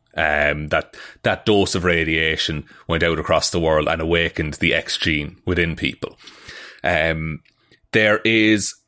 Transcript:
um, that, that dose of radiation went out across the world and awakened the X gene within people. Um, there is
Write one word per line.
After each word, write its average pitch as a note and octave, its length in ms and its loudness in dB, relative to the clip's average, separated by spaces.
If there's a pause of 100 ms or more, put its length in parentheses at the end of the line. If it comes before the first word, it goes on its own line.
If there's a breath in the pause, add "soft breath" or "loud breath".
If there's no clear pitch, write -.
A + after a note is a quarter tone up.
(160)
um, D2+ 520 0
that, D#2 280 -4 (260 loud breath)
that G2+ 220 -2
dose G2+ 300 2
of F2 100 -2
radiation D#2+ 800 0 (240 loud breath)
went E2 140 0
out E2 160 0
across D#2 320 0
the F2+ 100 -2
world D#2+ 280 2
and D#2+ 120 -2
awakened E2 540 -2
the E2 200 0
X - 220 -2
gene D2 480 -4
within E2+ 320 0
people. - 420 -8 (640 loud breath)
Um, D#2+ 580 -2 (520 soft breath)
there G#2+ 320 4
is A2 500 2 (140)